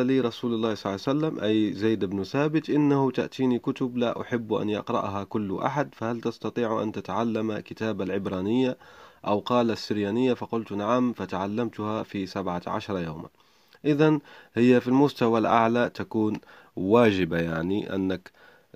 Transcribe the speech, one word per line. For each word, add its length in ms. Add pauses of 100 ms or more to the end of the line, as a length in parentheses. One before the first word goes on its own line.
"لي 140
رسول 340
الله 200
صلى 200
الله 140
عليه 100
وسلم"، 260
أي 280
زيد 320
بن 200
ثابت: 460
"إنه 400
تأتيني 480
كتب 380
لا 240
أحب 320
أن 180
يقرأها 540
كل 400
أحد، 300
فهل 260
تستطيع 640
أن 100
تتعلم 640
كتاب 440
العبرانية 760 (500)
أو 120
قال 320
السريانية؟" 640
فقلت: 380
"نعم"، 400
فتعلمتها 920
في 240
سبعة 400
عشر 320
يوما. 300 (560)
إذن 360 (340)
هي 260
في 80
المستوى 520
الأعلى 540
تكون 460 (360)
واجبة، 640
يعني 540
أنك، 360 (460)